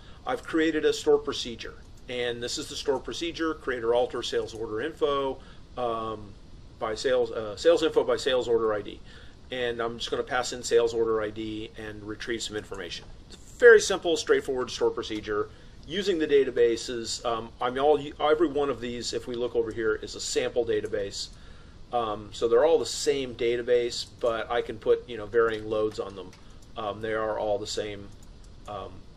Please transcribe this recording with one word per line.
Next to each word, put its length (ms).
I've 160
created 420
a 80
store 240
procedure. 560
And 320
this 160
is 120
the 80
store 240
procedure, 540
create 280
or 100
alter 300
sales 320
order 260
info, 580
um, 580
by 160
sales, 380
uh, 240
sales 260
info 220
by 120
sales 300
order 260
I 80
D. 200
And 300
I'm 180
just 100
gonna 140
pass 300
in 100
sales 320
order 260
I 100
D 460
and 280
retrieve 400
some 120
information. 500
It's 80
a 240
very 220
simple, 360
straightforward 540
store 200
procedure 580
using 360
the 80
databases. 960
Um, 240
I 100
mean, 100
all, 180
every 280
one 220
of 100
these, 320
if 140
we 80
look 220
over 160
here, 240
is 180
a 60
sample 440
database. 680
Um, 400
so 140
they're 180
all 140
the 80
same 480
database, 720
but 280
I 140
can 160
put, 300
you 80
know, 100
varying 420
loads 300
on 160
them. 160
Um, 240
they 140
are 220
all 220
the 80
same, 420
um, 240